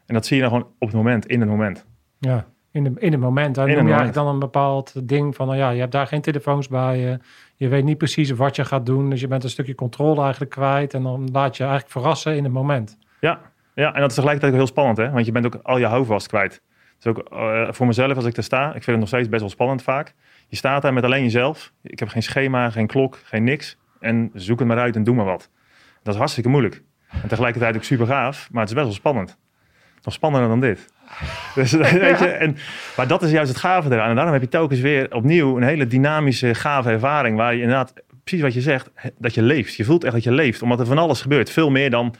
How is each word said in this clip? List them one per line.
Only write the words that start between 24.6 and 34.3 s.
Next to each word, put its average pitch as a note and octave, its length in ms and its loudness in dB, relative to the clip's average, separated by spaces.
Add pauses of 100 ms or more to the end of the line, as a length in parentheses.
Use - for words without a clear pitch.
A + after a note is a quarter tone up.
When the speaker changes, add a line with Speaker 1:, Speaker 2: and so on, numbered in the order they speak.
Speaker 1:
maar A2+ 100 2
uit A#2+ 180 0
en G#2+ 80 0
doe A#2+ 100 2
maar A2+ 100 0
wat. F#2 260 -6 (520)
Dat G#2+ 120 -4
is G#2 40 -4
hartstikke B2 300 -2
moeilijk. C3 340 0 (400)
En G#2+ 60 -6
tegelijkertijd A#2 480 0
ook A2 60 -6
super A#2 240 0
gaaf, C3+ 460 -4
maar A#2 80 -2
het G#2 80 -2
is A2 60 -10
best C#3+ 120 0
wel G2+ 100 -4
spannend. A2 420 -2 (640)
Nog - 120 -8
spannender C3+ 340 2
dan A2+ 120 2
dit. A#2 260 0 (320)
<laughs> - 360 -12
Dus, C3 180 0 (140)
Speaker 2:
<laughs> F3 140 4
Speaker 1:
weet - 180 4
je, - 80 2
Speaker 2:
Ja. - 60 0
Speaker 1:
en, D#3 240 -2 (400)
maar B2+ 100 0
dat F3 160 2
is D#3+ 80 2
juist D#3 180 2
het B2+ 120 -4
gave F3 340 2
eraan. A2 140 2
En A#2 60 2
daarom D#3 180 2